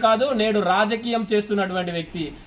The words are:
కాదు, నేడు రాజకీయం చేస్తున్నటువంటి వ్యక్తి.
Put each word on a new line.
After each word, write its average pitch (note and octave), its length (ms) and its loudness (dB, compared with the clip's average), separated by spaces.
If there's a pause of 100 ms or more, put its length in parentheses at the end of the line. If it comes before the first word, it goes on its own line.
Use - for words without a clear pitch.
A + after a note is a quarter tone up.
కాదు, A3 200 4 (160)
నేడు G#3+ 180 2 (120)
రాజకీయం A3+ 600 0
చేస్తున్నటువంటి F#3+ 680 0
వ్యక్తి. E3 260 -6 (240)